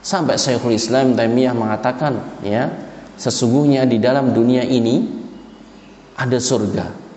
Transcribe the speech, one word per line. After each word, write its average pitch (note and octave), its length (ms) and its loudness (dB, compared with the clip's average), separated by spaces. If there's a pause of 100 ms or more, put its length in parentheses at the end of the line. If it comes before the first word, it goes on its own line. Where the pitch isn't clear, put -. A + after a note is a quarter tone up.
Sampai D3+ 320 0
Syekhul A#2+ 400 0
Islam B2 400 2
Taimiyah A#2+ 400 2
mengatakan, A2+ 880 -4
ya, A2 240 -2 (480)
sesungguhnya C3 720 2
di A#2 140 2
dalam B2+ 340 2
dunia B2 300 4
ini A#2+ 420 2 (1120)
ada B2 220 0
surga. F#2+ 760 -4